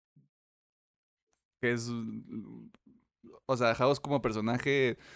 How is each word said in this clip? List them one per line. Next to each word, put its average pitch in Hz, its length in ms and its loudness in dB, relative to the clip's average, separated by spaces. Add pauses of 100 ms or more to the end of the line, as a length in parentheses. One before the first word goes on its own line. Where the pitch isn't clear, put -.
(1600)
Que 120 120 2
es, 117 160 -2 (1600)
o 131 100 0
sea, 117 180 4
House 131 260 2
como 143 220 0
personaje 123 720 2 (200)